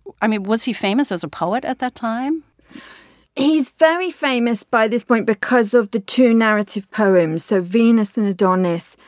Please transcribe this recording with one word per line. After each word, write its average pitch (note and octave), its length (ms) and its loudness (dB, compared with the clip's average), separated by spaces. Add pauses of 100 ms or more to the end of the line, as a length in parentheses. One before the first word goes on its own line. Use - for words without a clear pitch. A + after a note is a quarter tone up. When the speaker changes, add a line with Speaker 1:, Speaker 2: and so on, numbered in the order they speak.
(240)
Speaker 1:
I A3 40 2
mean, G#3+ 140 -2
was G#3+ 220 -2
he A#3 100 -4
famous G#3+ 380 -2
as F3 120 -4
a D#3+ 40 -8
poet F#3 380 -4
at C4 140 -6
that B3+ 140 -6
time? C4 520 -6 (880)
Speaker 2:
He's D4 340 0
very E4+ 400 2
famous A#3+ 540 -2
by A3 240 0
this A3+ 160 -2
point A3+ 240 0
because A3+ 480 0
of A3 160 2
the A3 80 -2
two A#3+ 340 2
narrative G#3+ 560 0
poems, F3 560 2
so F#3+ 160 0
Venus A3+ 560 2
and G#3+ 80 0
Adonis F#3 720 0 (100)